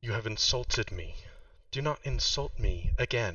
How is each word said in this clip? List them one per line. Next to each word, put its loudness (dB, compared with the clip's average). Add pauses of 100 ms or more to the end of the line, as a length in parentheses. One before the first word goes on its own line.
You -4
have -2
insulted 2
me. -6 (540)
Do -6
not 0
insult 0
me 2
again. 2